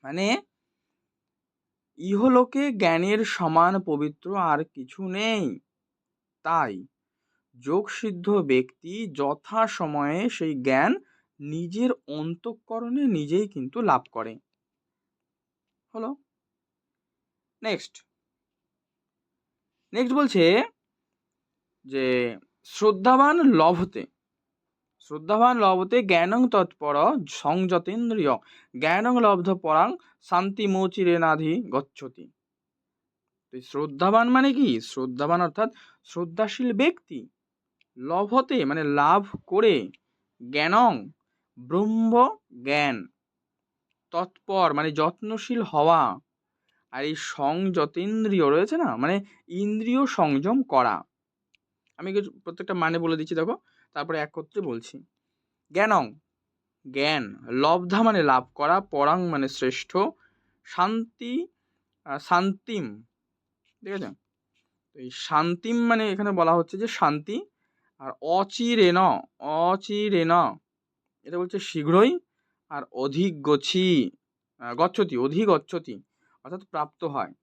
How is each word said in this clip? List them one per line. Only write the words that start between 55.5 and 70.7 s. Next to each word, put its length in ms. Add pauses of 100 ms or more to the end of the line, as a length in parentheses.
জ্ঞানং 340 (800)
জ্ঞান, 380 (280)
লব্ধা 520
মানে 200
লাভ 200 (120)
করা, 260
পরাং 380 (100)
মানে 180
শ্রেষ্ঠ, 440 (760)
শান্তি, 640 (720)
আহ, 140
শান্তিম, 680 (960)
ঠিক 100
আছে, 160 (760)
তো 140
এই 140
শান্তিম 720
মানে 240
এখানে 220
বলা 240
হচ্ছে 220
যে 100
শান্তি, 500 (640)
আর 100 (100)
অচিরেন, 800 (580)
অচিরেন 760 (920)